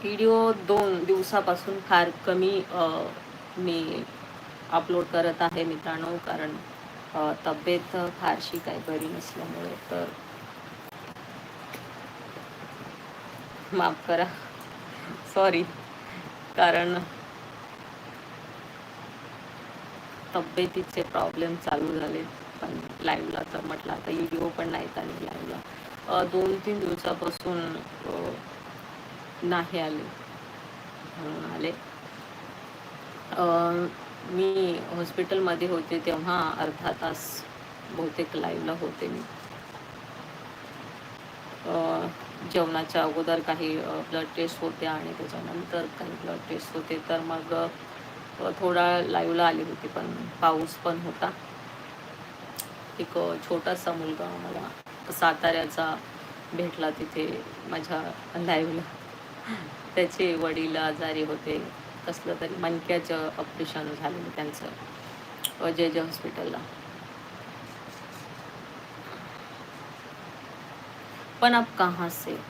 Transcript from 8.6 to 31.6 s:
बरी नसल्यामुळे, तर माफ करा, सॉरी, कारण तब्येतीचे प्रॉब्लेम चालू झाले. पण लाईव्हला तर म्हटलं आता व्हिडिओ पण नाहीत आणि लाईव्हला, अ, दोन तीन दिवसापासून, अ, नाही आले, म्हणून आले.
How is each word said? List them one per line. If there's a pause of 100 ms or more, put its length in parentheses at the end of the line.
बरी
नसल्यामुळे, (160)
तर (3750)
माफ
करा, (1080)
सॉरी, (920)
कारण (3500)
तब्येतीचे
प्रॉब्लेम
चालू
झाले. (380)
पण (200)
लाईव्हला (140)
तर
म्हटलं
आता
व्हिडिओ
पण
नाहीत
आणि
लाईव्हला, (500)
अ,
दोन
तीन
दिवसापासून, (300)
अ, (1120)
नाही
आले, (1120)
म्हणून
आले. (1600)